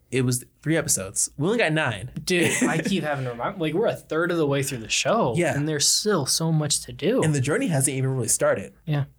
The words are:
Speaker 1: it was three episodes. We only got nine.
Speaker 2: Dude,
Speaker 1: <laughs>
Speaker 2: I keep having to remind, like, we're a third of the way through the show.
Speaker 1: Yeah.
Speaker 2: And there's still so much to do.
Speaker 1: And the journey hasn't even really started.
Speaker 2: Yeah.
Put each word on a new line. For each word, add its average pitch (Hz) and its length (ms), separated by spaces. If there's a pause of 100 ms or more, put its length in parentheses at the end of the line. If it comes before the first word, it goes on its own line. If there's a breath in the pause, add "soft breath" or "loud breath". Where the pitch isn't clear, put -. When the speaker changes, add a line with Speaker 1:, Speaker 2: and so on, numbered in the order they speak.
(120)
Speaker 1:
it 131 100
was 123 220 (180)
three 156 140
episodes. 98 600
We 139 100
only 226 120
got 175 140
nine. 131 380 (140)
Speaker 2:
Dude, 175 320
Speaker 1:
<laughs> - 60
Speaker 2:
I 165 160
keep 180 240
having 143 220
to 123 80
remind, 156 280
like, 156 140
we're 208 140
a 147 80
third 165 340
of 175 80
the 156 80
way 139 160
through 135 160
the 110 100
show. 165 480
Speaker 1:
Yeah. 160 200
Speaker 2:
And 147 120
there's 151 180
still 185 400
so 160 260
much 151 300
to - 100
do. 175 300
Speaker 1:
And 156 120
the 143 60
journey 165 260
hasn't 151 300
even 131 180
really 123 140
started. 135 440 (120)
Speaker 2:
Yeah. 147 220 (120)